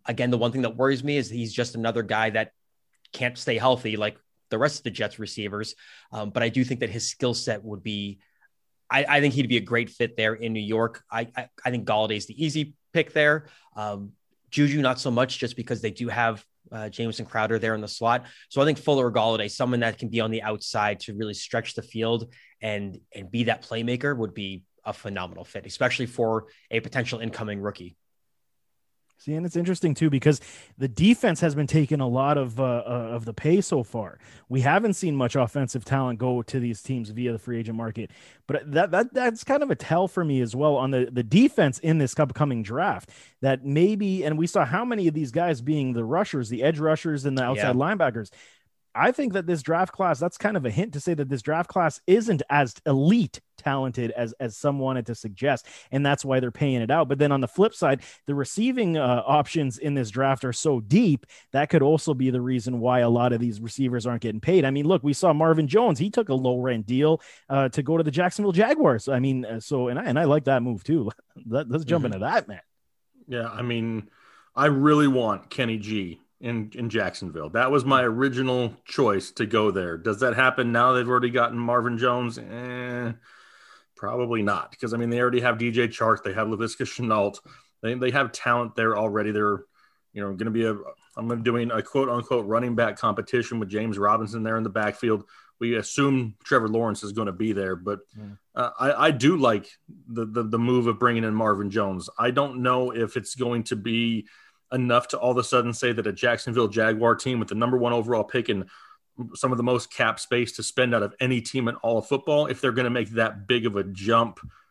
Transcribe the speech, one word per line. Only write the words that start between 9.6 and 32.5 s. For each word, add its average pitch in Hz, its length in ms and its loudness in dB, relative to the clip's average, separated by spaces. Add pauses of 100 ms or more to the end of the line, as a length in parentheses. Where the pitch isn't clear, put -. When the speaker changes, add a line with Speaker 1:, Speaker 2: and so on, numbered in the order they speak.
Speaker 1:
great 117 280 -2
fit 117 280 -4
there 110 180 2
in 113 180 -6
New 110 60 -4
York. 110 500 -2
I, 117 280 -6
I, 123 120 -8 (160)
I 131 60 -2
think 117 160 -4
Galladay's 107 400 0
the - 180 -6
easy 151 300 -4 (180)
pick 160 200 0
there. 151 340 2 (300)
Um, 104 380 -8 (360)
Juju, 143 320 2
not 127 160 2
so 131 140 -4
much, 127 260 0
just 123 160 -6
because 113 260 -6
they 110 120 -4
do 120 160 -8
have, 113 360 -2 (280)
uh, 110 160 -10
Jamison 113 360 -6
Crowder 110 360 -2
there 110 160 0
in 107 40 -6
the 104 60 -10
slot. 117 380 0 (240)
So - 120 -2
I 143 40 6
think 151 140 2
Fuller 135 280 2
or 113 60 0
Golladay, 110 360 0
someone 123 320 -2
that 113 160 -2
can 113 120 -8
be 113 120 -2
on 110 120 -2
the 110 100 -4
outside 107 580 -2
to 107 140 -12
really 104 200 -6
stretch - 400 -6
the - 80 -10
field 113 500 -4 (280)
and, 101 380 -8 (160)
and 95 160 -16
be 117 140 -2
that 113 180 -2
playmaker, 123 540 -4
would 110 180 -6
be 95 300 -10 (200)
a 110 80 -8
phenomenal 90 520 -10
fit, - 220 -14
especially 120 400 -2
for 110 400 -2 (220)
a 113 120 -2
potential 120 400 -6
incoming 107 400 -8
rookie. 98 360 -10 (1200)
Speaker 2:
See, 147 160 -6
and 165 120 -4
it's 165 80 -6
interesting 175 400 0
too, 160 160 2
because 139 300 4 (380)
the 135 100 -2
defense 180 540 4
has 156 120 2
been 143 140 -2
taking 151 320 2
a 131 80 0
lot 135 280 2
of, 123 220 -2